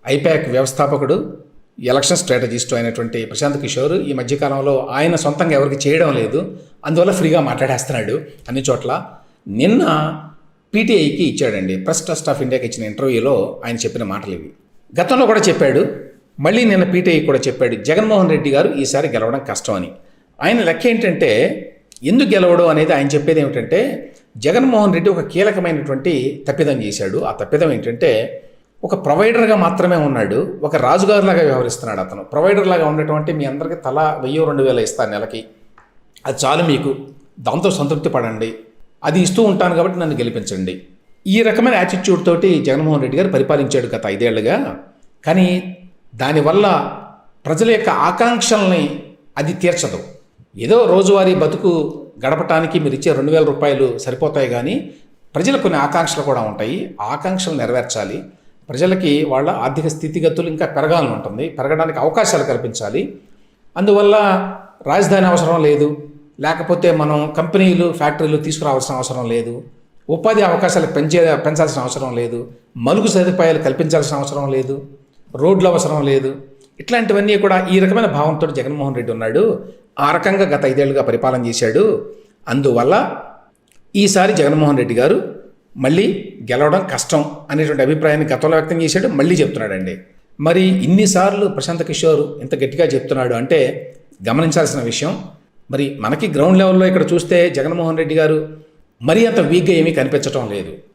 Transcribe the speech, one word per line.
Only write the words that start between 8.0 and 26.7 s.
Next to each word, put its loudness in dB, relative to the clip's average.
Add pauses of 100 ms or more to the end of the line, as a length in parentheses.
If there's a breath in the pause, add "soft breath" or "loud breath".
అన్ని -4
చోట్ల. -2 (680 loud breath)
నిన్న 4 (920)
పీటీఐకి 0
ఇచ్చాడండి, -4 (100)
Press -2
Trust -6
of -2
ఇండియాకి -2
ఇచ్చిన -8
ఇంటర్వ్యూలో 0 (320)
ఆయన -6
చెప్పిన -4
మాటలు -8
ఇవి. -14 (460)
గతంలో 2
కూడా 4
చెప్పాడు, 2 (600)
మళ్ళీ 2
నిన్న 4
పీటీఐ 2
కూడా 2
చెప్పాడు, 0 (140)
జగన్మోహన్ 4
రెడ్డి 0
గారు 4 (140)
ఈసారి 0
గెలవడం -2
కష్టం -4
అని. -8 (480 soft breath)
ఆయన 0
లెక్క 0
ఏంటంటే, 0 (800)
ఎందుకు 2
గెలవడం 4
అనేది 2
ఆయన 0
చెప్పేది 2
ఏమిటంటే, -2 (680 loud breath)
జగన్మోహన్ 4
రెడ్డి 2
ఒక -4
కీలకమైనటువంటి 0 (340)
తప్పిదం 0